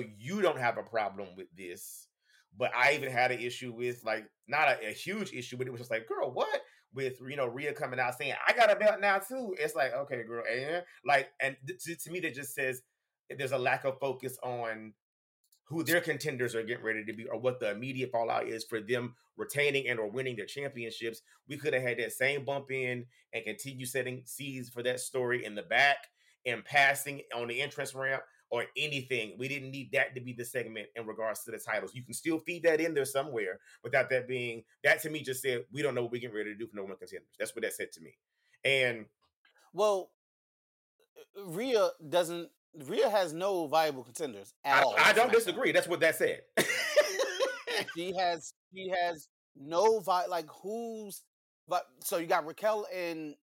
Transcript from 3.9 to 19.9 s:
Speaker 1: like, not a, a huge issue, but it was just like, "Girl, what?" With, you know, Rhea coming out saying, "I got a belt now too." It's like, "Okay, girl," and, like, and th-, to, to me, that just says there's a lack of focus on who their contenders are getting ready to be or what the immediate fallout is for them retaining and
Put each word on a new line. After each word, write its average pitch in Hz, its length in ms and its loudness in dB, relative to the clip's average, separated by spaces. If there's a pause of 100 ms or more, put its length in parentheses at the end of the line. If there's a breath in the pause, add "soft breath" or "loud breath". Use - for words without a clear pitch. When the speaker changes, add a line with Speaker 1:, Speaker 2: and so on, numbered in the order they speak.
Speaker 1:
like, 110 240 -4 (200)
not 147 200 4
a, 113 200 0
a 107 40 -6
huge 196 400 -6
issue, 123 260 -8
but 127 80 -2
it 127 40 -8
was 120 100 -10
just 120 100 -10
like, 113 180 -4
"Girl, 359 240 -4
what?" 403 300 0 (300 soft breath)
With, 127 280 -4
you 131 160 -8
know, 135 100 2
Rhea 135 280 -4
coming 127 260 -4
out 127 160 0
saying, 135 180 -2 (120)
"I 208 80 6
got 226 180 8
a 196 40 6
belt 208 240 4
now 196 200 4
too." 247 380 -6
It's 151 180 -2
like, 131 180 2
"Okay, 135 300 -4
girl," 117 260 -6
and, 147 340 -2 (200 loud breath)
like, 135 360 4
and 135 160 0 (100)
th-, 175 180 -10
to, 165 120 -8
to 160 140 -12
me, 180 100 -6
that 156 140 -2
just 135 200 -10
says 131 280 -2 (480)
there's 131 220 -2
a 135 60 2
lack 127 260 2
of 135 140 0
focus 131 440 -4
on 113 520 -6 (720)
who 156 180 -4
their 165 160 4
contenders 131 540 -2
are 113 100 0
getting 113 200 -6
ready 107 200 -2
to 107 80 -8
be 110 160 -10
or 120 120 -4
what 123 200 0
the 110 100 0
immediate 127 420 -4
fallout 117 360 0
is 113 160 -6
for 110 160 -4
them 120 340 -2 (220 soft breath)
retaining 139 520 0
and 120 120 0